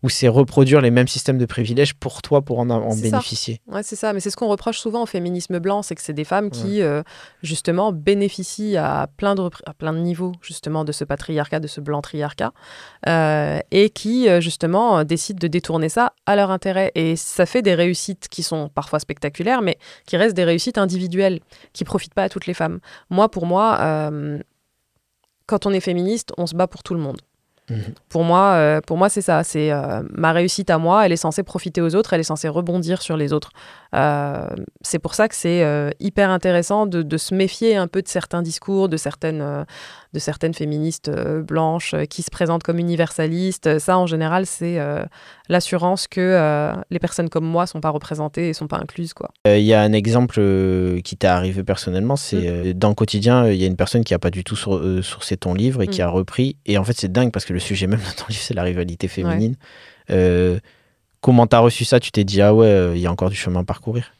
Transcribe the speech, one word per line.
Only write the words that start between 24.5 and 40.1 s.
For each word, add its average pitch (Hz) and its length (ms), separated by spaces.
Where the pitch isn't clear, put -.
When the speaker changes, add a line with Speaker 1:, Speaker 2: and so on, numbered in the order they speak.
Speaker 2:
quand 202 180
on 202 80
est 190 80
féministe, 185 560
on 175 100
se 160 80
bat 180 120
pour - 160
tout - 100
le 170 80
monde. 139 220
Speaker 1:
Mhm. 107 240
Speaker 2:
Pour 165 140
moi, 180 320
euh, 151 260
pour 165 160
moi, 190 100
c'est 202 140
ça. 160 200
C'est, 151 300
euh, 135 380
ma 160 220
réussite 180 360
à 170 80
moi, 180 300
elle 175 60
est 170 40
censée 165 260
profiter 175 380
aux 165 140
autres, 214 180
elle 170 80
est - 20
censée 156 260
rebondir 175 520
sur 160 160
les 147 160
autres. 151 200
Euh, 143 540
c'est - 160
pour - 160
ça 214 140
que - 60
c'est, 170 300
euh, 147 240
hyper 202 300
intéressant 185 560
de, 180 160
de 156 160
se - 180
méfier 190 420
un 180 100
peu 190 160
de - 60
certains 175 340
discours, 190 480
de 160 80
certaines, 160 420
euh, 143 240